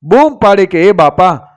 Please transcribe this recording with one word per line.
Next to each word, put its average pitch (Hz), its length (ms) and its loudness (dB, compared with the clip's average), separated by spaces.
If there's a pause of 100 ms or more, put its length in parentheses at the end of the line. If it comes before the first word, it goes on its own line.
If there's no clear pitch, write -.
બૂમ 247 360 0
પાડી 196 280 0
કે, 180 120 -6
એ 180 140 2
બાપા 175 420 0 (220)